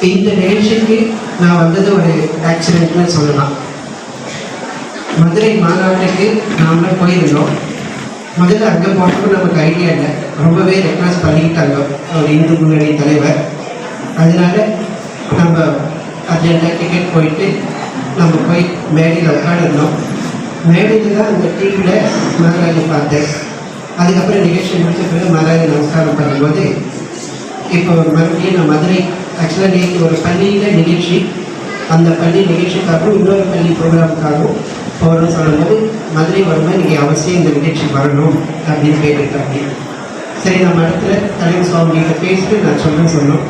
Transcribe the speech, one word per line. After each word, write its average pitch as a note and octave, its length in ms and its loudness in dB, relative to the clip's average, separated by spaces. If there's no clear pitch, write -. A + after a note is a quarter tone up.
இந்த F#3+ 200 2
நிகழ்ச்சிக்கு G#3+ 560 2
நான் F3 200 4
வந்தது F#3+ 360 2
ஒரு E3 160 2
ஆக்சிடென்ட்னு E3+ 520 2
சொல்லலாம். C#3+ 360 0
மதுரை G#3 320 4
மாநாட்டுக்கு F#3 640 2
நாம E3+ 400 2
போயிருந்தோம். D3+ 500 2
முதல்ல G3 320 4
அங்க E3+ 160 0
போனப்போ F#3+ 360 2
நமக்கு D#3+ 320 2
ஐடியா E3+ 280 0
இல்லை, C#3+ 140 -2
ரொம்பவே F#3 300 4
ரெக்வெஸ்ட் F3 400 0
பண்ணிக்கிட்டாங்க D#3 500 2
அவர் D3+ 220 2
இந்து E3 260 4
முன்னணி D3+ 400 2
தலைவர். D3+ 380 2
அதனால F3 440 4
நம்ம D#3+ 280 2
அர்ஜென்ட்டாக E3 480 0
டிக்கெட் F3 340 -2
போயிட்டு D#3 320 0
நம்ம D#3+ 300 2
போய் F3 180 2
மேடையில் E3 380 2
உட்காந்துருந்தோம். D3 600 0
மேடையில் G#3 480 4
தான் G#3 160 0
அந்த F3 120 0
டி G3 180 0
வியில் F#3 320 2
மகாராஜை E3+ 480 2
பார்த்தேன். D3 400 0
அதுக்கப்புறம் F#3+ 460 2
நிகழ்ச்சி F3 360 0
முடிச்ச E3+ 300 0
பிறகு E3+ 240 0
மகாராஜை D#3+ 340 2
நமஸ்காரம் D3 480 0
பண்ணும்போது, C#3+ 460 0
இப்போ E3+ 180 2
மறுபடியும் E3+ 420 0
நான் D3+ 140 2
மதுரை, F3 260 2
actually F#3+ 320 0
நேற்று F3 320 0
ஒரு D#3+ 180 0
பள்ளியில G3 540 2
நிகழ்ச்சி, E3+ 360 2
அந்த E3+ 140 4
பள்ளி E3+ 220 2
நிகழ்ச்சிக்காகவும் F3+ 680 0
இன்னொரு F#3+ 340 2
பள்ளி E3+ 260 2
ப்ரோக்ராமுக்காகவும் D#3+ 800 0
போகிறோம்னு E3 380 2
சொல்லும்போது, D#3+ 380 2
மதுரை F#3 320 2
வரும்போது D#3+ 340 0
நீங்க D3+ 220 2
அவசியம் F3 340 0
இந்த D3+ 180 2
நிகழ்ச்சி D3+ 300 -2
வரணும் C#3+ 400 2
அப்படின்னு D3+ 360 0
கேட்டுருக்காங்க. C#3+ 600 -2
சரி, F#3 240 2
நம்ம E3 180 2
இடத்துல F#3+ 340 0
தலைவர் F3 300 2
சுவாமி D#3+ 260 2
கிட்ட D#3+ 160 0
பேசிட்டு F#3+ 420 0
நான் D3 180 0
சொல்றேன்னு D#3+ 320 2
சொன்னோம். C#3+ 320 0